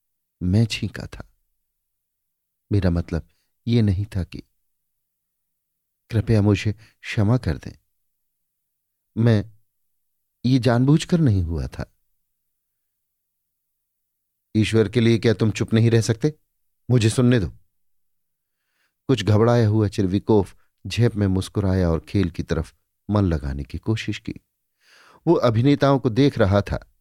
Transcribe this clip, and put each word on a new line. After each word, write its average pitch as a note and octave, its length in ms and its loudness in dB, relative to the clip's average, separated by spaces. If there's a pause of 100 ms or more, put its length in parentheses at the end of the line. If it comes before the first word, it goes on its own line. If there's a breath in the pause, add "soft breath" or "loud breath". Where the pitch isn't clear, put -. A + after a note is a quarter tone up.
(440)
मैं G2+ 220 2
छींका - 420 -8
था। - 260 -20 (1400)
मेरा F#2+ 180 0
मतलब E2+ 380 -4 (400)
ये A#2 140 2
नहीं G2 240 0
था F#2 180 -8
कि, - 200 -14 (1700)
कृपया A2 320 2
मुझे G#2 320 2 (280 soft breath)
क्षमा G#2+ 360 -2
कर D2+ 200 -6
दें, - 160 -18 (1400)
मैं A2 340 2 (920)
ये C3 140 2
जानबूझकर C3 600 2
नहीं G#2 240 2
हुआ D#2 240 -6
था।" - 280 -14 (2500)
"ईश्वर G#2+ 340 0
के A#2+ 100 -2
लिए A2+ 180 2
क्या A#2 160 0
तुम G#2+ 180 -2
चुप - 220 -6
नहीं A2+ 180 2
रह A2+ 100 4
सकते? D3+ 320 -2 (580)
मुझे A2+ 180 2
सुनने B2 300 2
दो।" E2 100 -4 (1600)
कुछ A2+ 160 0
घबराया A2+ 440 4
हुआ G#2+ 200 2
चिरविकोफ G2 720 0 (300)
झेप A2 280 0
में G#2 120 0
मुस्कुराया F#2 640 0
और E2 100 0
खेल F#2 300 -2
की - 140 -8
तरफ - 320 -6 (340)
मन G#2 140 0
लगाने C#2+ 400 -4
की E2+ 140 -12
कोशिश A2 420 -6
की। - 140 -12 (920 soft breath)
वो E3+ 60 4
अभिनेताओं C#3 640 2
को B2+ 100 -2
देख C3 280 2
रहा G2+ 240 2
था - 400 -10